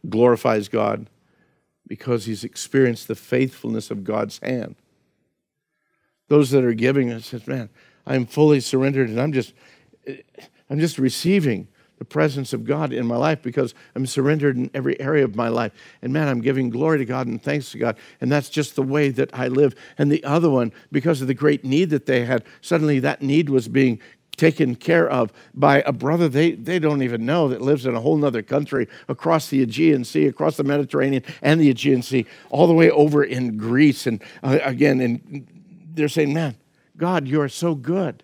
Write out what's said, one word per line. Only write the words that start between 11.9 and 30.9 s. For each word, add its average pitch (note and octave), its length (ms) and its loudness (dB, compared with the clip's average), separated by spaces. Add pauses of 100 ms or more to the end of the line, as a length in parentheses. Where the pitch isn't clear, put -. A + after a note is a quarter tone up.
the A#2+ 60 -12
presence C#3+ 480 -2
of A2+ 140 -6
God C#3+ 260 -2
in B2 140 -4
my A#2+ 100 -2
life D3 240 0
because C3 340 -4 (200)
I'm C3 100 -4
surrendered C#3 500 0
in B2 200 -4
every C#3 260 -4
area C#3 240 2
of A2 100 -4
my A#2 140 -2
life. A#2 240 -2 (300)
And B2+ 100 -6
man, D3+ 160 0
I'm B2 140 -2
giving C3 260 0
glory D3 300 0
to B2+ 80 -2
God B2+ 200 -4
and A#2+ 160 -6
thanks C#3+ 280 -4
to - 80 -16
God. A2+ 180 -2 (240)
And B2+ 100 -2
that's C#3+ 200 0
just - 260 -4
the C3+ 60 0
way C#3 260 0
that C3+ 240 -2
I B2+ 160 -4
live." C3 260 2 (220)
And D3 160 2
the D#3 100 0
other D#3 280 2
one, A#2+ 240 2 (180)
because C#3 300 0
of C3 40 -6
the C3+ 60 -2
great C#3+ 320 0
need D3 240 2
that D3 160 -2
they B2 220 0
had, A#2+ 180 -2 (160)
suddenly D3+ 380 0
that C#3 240 -2
need C#3+ 260 2
was C3 180 0
being A#2+ 320 2 (380)
taken D#3 380 2
care E3 340 2
of B2 240 -2 (220)
by C#3+ 320 4
a C#3 60 -2
brother D3+ 360 0
they, D3+ 240 2
they D3+ 260 -6
don't D3+ 220 0
even A#2+ 240 -4
know D3+ 240 0
that A#2 140 -4
lives C3+ 240 0
in B2 80 -2
a A2+ 80 -4
whole D#3 160 2
nother B2+ 240 0
country C3+ 460 -4 (200)
across D#3+ 400 -2
the C3+ 140 0
Aegean B2+ 420 2
Sea, D3+ 220 0
across D#3 320 -2
the C3+ 60 -2
Mediterranean C#3 580 -2 (180)